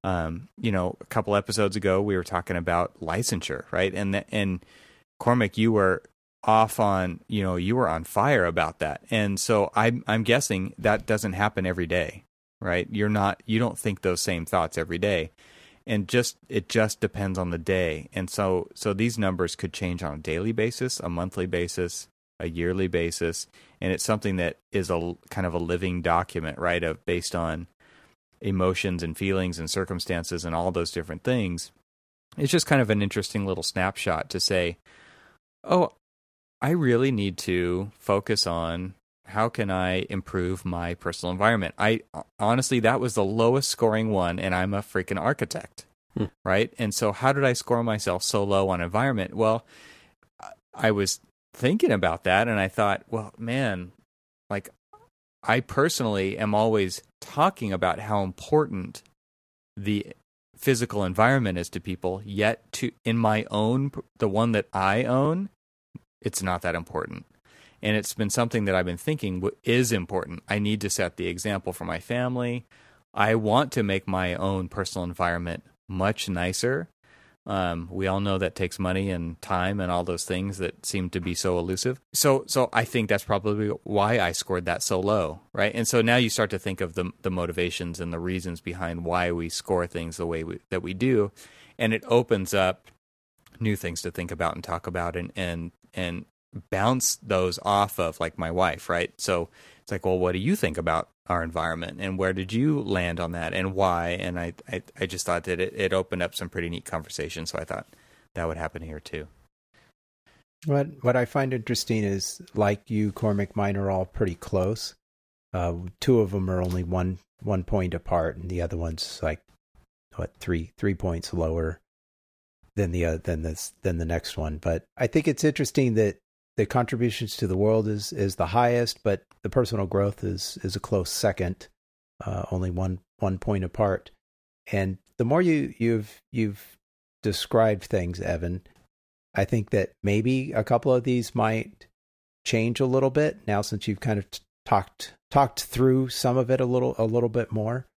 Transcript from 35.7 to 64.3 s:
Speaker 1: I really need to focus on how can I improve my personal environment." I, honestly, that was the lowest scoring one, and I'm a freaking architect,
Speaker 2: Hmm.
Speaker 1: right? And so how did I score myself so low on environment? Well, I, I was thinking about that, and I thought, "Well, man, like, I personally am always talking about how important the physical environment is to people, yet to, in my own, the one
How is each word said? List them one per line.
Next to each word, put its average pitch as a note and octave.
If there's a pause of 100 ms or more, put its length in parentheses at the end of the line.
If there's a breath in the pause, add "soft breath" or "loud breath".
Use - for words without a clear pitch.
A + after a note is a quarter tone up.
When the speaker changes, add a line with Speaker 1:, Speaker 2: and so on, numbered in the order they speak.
Speaker 1:
I C3+
really C3+
need G2+
to F2+
focus G2+
on E2+ (320)
how A2
can G#2
I F#2
improve F#2
my F2
personal F2+
environment." G2+
I, A2 (380)
honestly, A#2+
that A2
was A#2
the G#2
lowest A#2
scoring A2
one, F2+
and F#2
I'm F#2+
a G2+
freaking F#2+
architect, - (320)
Speaker 2:
Hmm. G#2 (180)
Speaker 1:
right? G2+
And G#2+
so G#2+
how C3
did C#3
I B2+
score A#2
myself G#2
so G#2
low G2
on F2+
environment? G#2
Well, A2 (760 loud breath)
I, - (220)
I A2+
was G2+ (320)
thinking G3+
about F2
that, G2
and G#2+
I F#2+
thought, G2+
"Well, A2
man, A2+ (560)
like, G2+ (720)
I A#2+
personally G#2+
am G#2+
always G#2+ (180)
talking C#3+
about F2+
how G2+
important G2 (720)
the G2+ (500)
physical A2+
environment A2
is F2
to F2+
people, F#2
yet G#2
to, - (120)
in A#2
my A2
own, A#2+ (280)
the A2+
one A2+